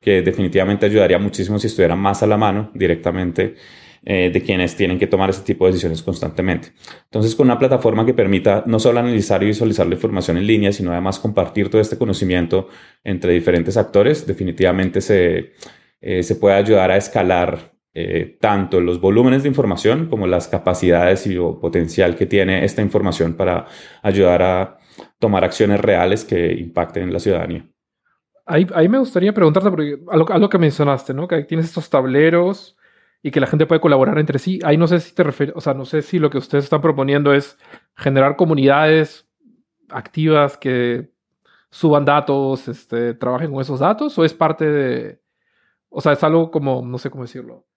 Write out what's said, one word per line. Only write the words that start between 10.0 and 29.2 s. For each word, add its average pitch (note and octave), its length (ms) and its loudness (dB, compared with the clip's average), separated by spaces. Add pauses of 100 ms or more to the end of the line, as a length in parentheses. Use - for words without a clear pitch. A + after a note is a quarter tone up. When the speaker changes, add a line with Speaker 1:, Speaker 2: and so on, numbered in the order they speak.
Speaker 1:
en F#2+ 100 -2
línea, G#2 240 2
sino F#2 220 -4
además F#2 260 -4
compartir G#2 520 -2
todo A2 100 2
este - 180 -2
conocimiento F#2 720 -2 (340)
entre F#2 300 -2
diferentes F2 440 0
actores, A2 480 2
definitivamente F#2 760 -2
se, F2 540 0 (460)
eh, F#2 220 -4
se - 140 -2
puede G2+ 180 4
ayudar G2 380 4
a F#2+ 40 2
escalar, F#2 760 -2 (220)
eh, E2 460 -6
tanto G2 400 0
los F2 200 -2
volúmenes B2 420 4
de C#3+ 60 0
información B2+ 580 0
como G#2+ 220 -4
las F2 180 0
capacidades F2+ 800 0
y F#2+ 100 -4
o E2+ 220 -4
potencial E2+ 560 0
que F#2+ 120 -2
tiene F#2+ 380 0
esta G2+ 180 -2
información F#2 520 -2
para F2+ 320 -4 (360)
ayudar F#2 400 2
a F#2 360 -2 (400)
tomar G2+ 240 2
acciones G2+ 380 0
reales F#2+ 440 0
que F2 280 -2
impacten E2+ 520 -6
en F2+ 80 -6
la F2+ 60 -4
ciudadanía. E2+ 480 -4 (800)
Speaker 2:
Ahí, E3+ 280 0
ahí E3+ 160 2
me B3 100 2
gustaría G#3 360 -2